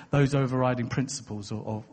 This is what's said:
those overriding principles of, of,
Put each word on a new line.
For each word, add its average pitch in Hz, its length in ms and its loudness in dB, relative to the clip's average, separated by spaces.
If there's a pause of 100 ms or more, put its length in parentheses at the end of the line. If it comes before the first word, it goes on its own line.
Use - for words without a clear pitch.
(120)
those 143 220 4
overriding 127 540 2
principles 110 640 -4
of, 107 160 -6
of, 107 260 -4